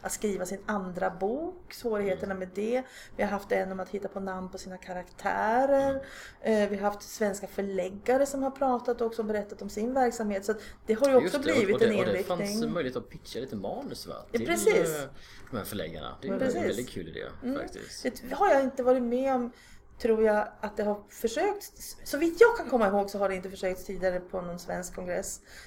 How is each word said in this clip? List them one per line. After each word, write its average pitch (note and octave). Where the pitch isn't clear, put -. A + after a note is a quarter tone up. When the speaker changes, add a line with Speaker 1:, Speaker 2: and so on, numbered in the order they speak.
Speaker 1:
att F#3+
skriva F#3
sin G3
andra F#3+
bok, C4+
svårigheterna G3+
med F#3
det. A#3
Vi -
har G#3
haft G3+
en F#3+
om F#3+
att F#3
hitta G3
på G3
namn F#3
på F#3+
sina F#3
karaktärer. A#3
Eh, G#3
vi G3+
har G3
haft G#3
svenska G3
förläggare G3+
som C#4
har C4
pratat B3
och A#3
också A3+
berättat G#3
om G3+
sin A3+
verksamhet. A3+
Så A3
att G#3+
det A3
har C4
ju C4+
också B3
Speaker 2:
Just F3+
det, -
och, D4+
Speaker 1:
blivit G#3
Speaker 2:
och -
det, -
Speaker 1:
en G#3+
Speaker 2:
och F#3+
det -
Speaker 1:
inriktning. F#3
Speaker 2:
fanns G#3
möjlighet C3
att A2
pitcha -
lite B2+
manus, D3
va? D#2
Speaker 1:
Ja, A#3+
Speaker 2:
Till, A3+
Speaker 1:
precis. E3+
Speaker 2:
eh, C3
de B2+
här F#2+
förläggarna. E2
Det -
är G3
Speaker 1:
Precis. C4
Speaker 2:
en -
väldigt A#2+
kul E2
idé, G1+
Speaker 1:
Mm. C4+
Speaker 2:
faktiskt. -
Speaker 1:
Det C4+
har G4
jag C#4
inte B3+
varit B3+
med B3+
om, A#3+
tror A3
jag, G#3+
att G#3
det G#3+
har G#3
försökts. -
Så C#4+
vitt E4+
jag A#4
kan E4
komma A3+
ihåg G3+
så G#3
har G3
det F#3+
inte F#3
försökts F#3
tidigare F#3
på F3+
någon F3
svensk F3
kongress. F3+